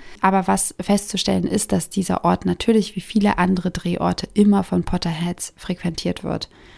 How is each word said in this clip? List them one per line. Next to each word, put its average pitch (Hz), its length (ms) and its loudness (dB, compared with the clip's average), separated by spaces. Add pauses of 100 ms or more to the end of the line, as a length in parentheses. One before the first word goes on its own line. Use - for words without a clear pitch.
(200)
Aber 190 260 2
was - 340 0
festzustellen 196 680 0
ist, - 240 -2
dass 180 180 0
dieser 185 340 -2
Ort 180 220 2
natürlich 208 480 2
wie 180 60 -8
viele 202 380 0
andere 180 340 0
Drehorte 175 640 -2
immer 202 280 6
von 180 220 0
Potterheads 170 720 -4
frequentiert 175 640 -4
wird. - 260 -6 (300)